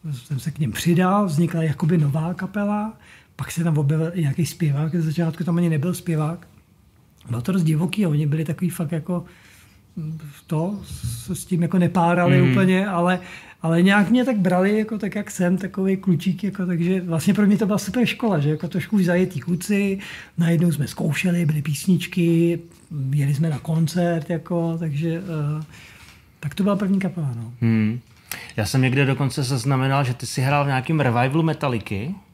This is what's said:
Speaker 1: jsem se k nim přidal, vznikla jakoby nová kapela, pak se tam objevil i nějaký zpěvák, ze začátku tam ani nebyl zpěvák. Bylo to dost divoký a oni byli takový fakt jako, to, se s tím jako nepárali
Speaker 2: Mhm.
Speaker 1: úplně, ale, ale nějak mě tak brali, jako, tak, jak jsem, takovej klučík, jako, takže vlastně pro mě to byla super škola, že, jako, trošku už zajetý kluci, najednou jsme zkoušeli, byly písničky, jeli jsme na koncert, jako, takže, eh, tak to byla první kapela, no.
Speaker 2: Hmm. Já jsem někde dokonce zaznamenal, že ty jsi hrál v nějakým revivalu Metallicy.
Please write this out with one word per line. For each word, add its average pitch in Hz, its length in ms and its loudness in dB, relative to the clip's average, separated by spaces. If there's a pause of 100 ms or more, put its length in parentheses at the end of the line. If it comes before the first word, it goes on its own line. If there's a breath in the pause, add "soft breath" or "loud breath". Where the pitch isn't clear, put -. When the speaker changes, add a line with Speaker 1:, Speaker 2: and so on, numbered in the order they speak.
(140)
Speaker 1:
jsem 127 260 -6
se 151 120 -6
k - 80 -12
nim 120 120 0
přidal, 185 540 2
vznikla 165 380 0
jakoby 160 340 2
nová 156 360 0
kapela, 208 600 -4 (420 loud breath)
pak - 160 -10
se 170 120 -2
tam 160 140 2
objevil 156 360 2
i 180 80 -2
nějaký 139 240 0
zpěvák, 151 500 -2
ze 175 60 2
začátku 160 420 -2
tam 170 140 0
ani 175 120 4
nebyl 160 240 0
zpěvák. 160 540 -4 (800)
Bylo 120 120 -4
to 190 100 -4
dost 185 120 2
divoký 165 420 0
a 165 40 0
oni 147 180 0
byli 156 180 -2
takový 175 240 -4
fakt 160 220 -6
jako, 175 340 -4 (1200 loud breath)
to, 175 320 -2 (460)
se 180 100 -4
s - 100 -10
tím 170 160 0
jako 180 180 2
nepárali 175 600 4
Speaker 2:
Mhm. 180 100 6
Speaker 1:
úplně, 190 360 4
ale, 180 320 2 (420 loud breath)
ale 165 200 2
nějak 196 280 6
mě 240 160 4
tak 247 120 0
brali, 190 420 2
jako, 214 180 -4
tak, 196 180 -6
jak 208 160 -6
jsem, 180 260 0
takovej 190 400 -2
klučík, 185 460 0
jako, 190 220 -4
takže 175 360 0
vlastně 170 320 0
pro 208 140 4
mě 208 100 4
to 220 80 2
byla 196 120 0
super 226 280 0
škola, 196 340 0
že, 143 100 2
jako, 156 180 -2
trošku 170 280 -4
už 190 100 4
zajetý 180 340 2
kluci, 196 600 -2 (380 loud breath)
najednou 170 340 2
jsme 139 160 -2
zkoušeli, 175 580 0
byly 151 160 0
písničky, 170 1000 2 (540)
jeli 143 220 2
jsme 160 140 0
na 139 100 -4
koncert, 165 680 0
jako, 165 500 -2
takže, 165 420 -2 (400)
eh, - 20 -10 (760 loud breath)
tak - 160 -8
to 196 80 0
byla 202 120 2
první 196 240 0
kapela, 165 360 -4
no. 117 260 -10
Speaker 2:
Hmm. 113 380 2 (640 loud breath)
Já 101 40 0
jsem 131 160 0
někde 131 240 2
dokonce 131 380 -2
zaznamenal, 135 600 0
že 123 100 -2
ty 123 120 -10
jsi - 160 -4
hrál 143 220 2
v 139 40 0
nějakým 139 320 0
revivalu 131 440 2
Metallicy. 131 720 -4 (180)